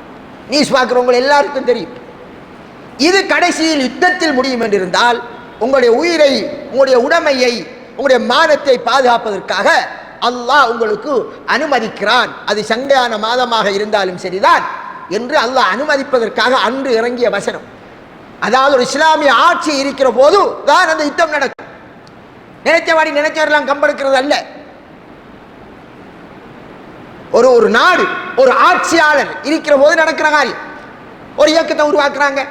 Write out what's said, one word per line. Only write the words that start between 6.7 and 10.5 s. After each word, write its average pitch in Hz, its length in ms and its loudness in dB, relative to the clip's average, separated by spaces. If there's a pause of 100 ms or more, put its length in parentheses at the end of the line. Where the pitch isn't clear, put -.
உங்களுடைய 262 260 2 (100)
உடைமையை, 294 460 0 (440)
உங்களுடைய 262 220 2 (140)
மானத்தை 294 460 2
பாதுகாப்பதற்காக 226 920 0 (520)
அல்லாஹ் 247 500 0